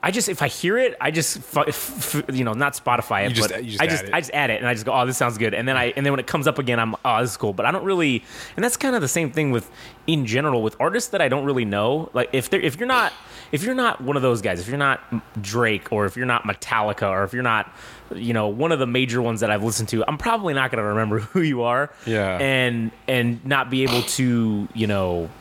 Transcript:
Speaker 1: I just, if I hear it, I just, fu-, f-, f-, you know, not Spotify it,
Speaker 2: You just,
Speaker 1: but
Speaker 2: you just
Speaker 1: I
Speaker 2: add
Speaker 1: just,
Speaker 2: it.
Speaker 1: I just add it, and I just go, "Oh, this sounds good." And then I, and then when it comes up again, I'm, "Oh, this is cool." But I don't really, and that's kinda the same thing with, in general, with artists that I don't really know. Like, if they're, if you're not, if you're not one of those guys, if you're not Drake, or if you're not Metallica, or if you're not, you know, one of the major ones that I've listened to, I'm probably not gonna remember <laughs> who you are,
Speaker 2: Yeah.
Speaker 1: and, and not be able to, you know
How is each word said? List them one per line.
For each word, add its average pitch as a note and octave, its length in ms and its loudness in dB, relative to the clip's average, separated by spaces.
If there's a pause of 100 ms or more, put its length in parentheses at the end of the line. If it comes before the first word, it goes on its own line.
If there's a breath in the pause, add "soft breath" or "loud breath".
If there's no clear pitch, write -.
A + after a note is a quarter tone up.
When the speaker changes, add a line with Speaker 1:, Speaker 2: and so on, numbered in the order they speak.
Speaker 1:
I D#3+ 60 2
just, G#3+ 180 0
if F3 140 -2
I C#3+ 60 2
hear F#3 300 0
it, B3+ 220 2
I C#3+ 120 0
just, D#3 280 0
fu-, C#3+ 200 -2
f-, - 560 -2
f-, C#3+ 180 -4
you B2+ 80 0
know, A2+ 120 0
not C#3 180 0
Spotify A#2 540 0
it, - 20 2
Speaker 2:
You A#2+ 80 -2
just, G#2+ 140 2
Speaker 1:
but G#2 140 -6
Speaker 2:
you A#2 60 -8
just G#2 120 -2
Speaker 1:
I - 20 4
Speaker 2:
add E3+ 60 0
Speaker 1:
just, D3 140 -2
Speaker 2:
it. G2+ 100 -4
Speaker 1:
I E3+ 60 2
just C#3 120 -8
add C#3 180 2
it, A2 80 2
and A#2+ 80 -2
I B2 80 2
just G#2+ 100 -6
go, A#2+ 80 0
"Oh, B2 140 4
this B2+ 100 -2
sounds A#2+ 220 0
good." G#2+ 160 0
And A#2+ 140 -2
then C3 80 2
I, B2 180 2
and C#3 100 -2
then C#3 80 4
when C3+ 60 0
it B2+ 80 -4
comes D3 220 0
up C#3 100 0
again, A#2+ 220 0
I'm, A2 240 0
"Oh, A#2 160 2
this A#2+ 100 0
is - 60 -10
cool." G#2+ 160 -2
But G#2 140 0
I C3 40 4
don't F3+ 140 -2
really, E3 400 2 (320 loud breath)
and F#3+ 80 -2
that's A#3+ 120 0
kinda B3+ 220 0
the D#3 80 -2
same D#3 240 0
thing D3 220 0
with, A#2 180 -2 (380 loud breath)
in D3+ 180 2
general, B2+ 340 2
with A2 200 0
artists G3 300 0
that G3 120 0
I C#3+ 60 4
don't C3+ 160 0
really C3 200 2
know. A2 500 0
Like, B2 180 0
if C3 180 0
they're, F#3+ 100 2
if D3 200 0
you're A#3+ 80 -2
not, A#3+ 240 2 (400 loud breath)
if D3 100 0
you're B3+ 140 0
not B3 240 0
one C3+ 160 0
of C3 60 0
those A#2+ 200 2
guys, F#2+ 160 0
if F2+ 80 -8
you're B2 100 -4
not C#3 240 2 (400)
Drake, G#2+ 520 0
or G#2 120 2
if F#2 120 -2
you're B2 100 -2
not A#2+ 160 2
Metallica, G#2+ 680 -2
or F#2+ 140 2
if F#2+ 100 -2
you're B2 120 -4
not, A2+ 280 2 (400 loud breath)
you A#2 200 -4
know, G#2+ 160 2
one C3 240 0
of D3 80 0
the B2+ 80 0
major B2 340 0
ones A#2 160 0
that G#2+ 140 2
I've G#2 100 0
listened A2 280 -2
to, A2 180 0
I'm D3+ 100 -2
probably G#3+ 340 0
not C3+ 200 0
gonna A2+ 100 0
remember G#2+ 380 0
<laughs> G#2+ 120 -12
who F#3 100 2
you C#3 200 0
are, B2 300 0 (140)
Speaker 2:
Yeah. G2 320 0
Speaker 1:
and, B2 520 2 (160)
and A#2+ 400 0
not C3 240 0
be C3 140 2
able A#2+ 180 2
to, A2+ 720 2
you A2 140 0
know F2+ 420 0 (100)